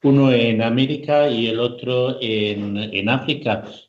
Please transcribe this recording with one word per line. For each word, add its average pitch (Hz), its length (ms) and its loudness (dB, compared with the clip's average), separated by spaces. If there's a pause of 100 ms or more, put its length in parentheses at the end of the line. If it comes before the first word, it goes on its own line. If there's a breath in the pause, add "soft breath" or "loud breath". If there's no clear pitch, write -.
Uno 139 300 6
en 117 300 2
América 139 680 2
y 113 180 0
el 113 120 -2
otro 123 600 -2
en, 104 560 -2
en 104 320 -4
África, 120 560 -4 (240 loud breath)